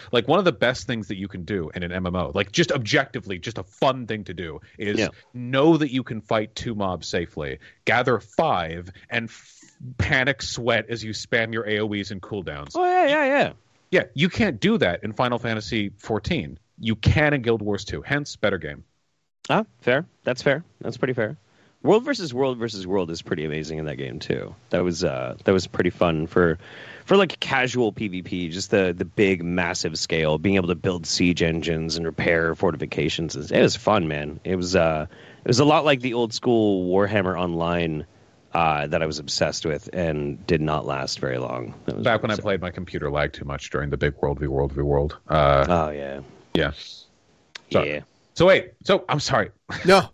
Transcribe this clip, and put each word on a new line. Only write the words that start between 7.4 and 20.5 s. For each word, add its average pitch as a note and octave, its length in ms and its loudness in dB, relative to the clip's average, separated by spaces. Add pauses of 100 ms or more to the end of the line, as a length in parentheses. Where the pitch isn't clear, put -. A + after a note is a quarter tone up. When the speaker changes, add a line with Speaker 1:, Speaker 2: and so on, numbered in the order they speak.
Speaker 1:
gather A#2+ 340 2
five, F2+ 720 -2 (180)
and A#2 200 -4
f-, - 320 -20 (380)
panic C3+ 440 0
sweat A#2 460 0
as A2+ 160 -6
you G#2+ 80 -8
spam A2+ 400 -2
your A2 160 -4
A G#2+ 100 0
O G#2 140 -2
Es G2+ 180 -4
and F#2+ 100 -10
cooldowns. D#2 540 -10
Speaker 2:
Oh, F4+ 100 0
yeah, F4+ 220 4
yeah, D4 200 2
yeah. C4 260 2 (400)
Speaker 1:
Yeah, F3+ 120 4 (100)
you E3+ 140 2
can't E3+ 300 0
do G#3+ 200 2
that F#2 260 2
in G#2+ 80 -6
Final B2 260 0
Fantasy A2 600 -2
fourteen. G2+ 600 -4 (220)
You A2 160 0
can D3 380 4
in C3 80 0
Guild A2+ 200 2
Wars G2+ 220 -2
two, D#2 180 -8
hence C#3+ 320 -4
better G2 240 0
game. D2 240 -10 (680)
Speaker 2:
Ah, F#3 160 2 (180)
fair. C#3 240 2 (180)
That's B2 180 -4
fair. D3 220 2 (160)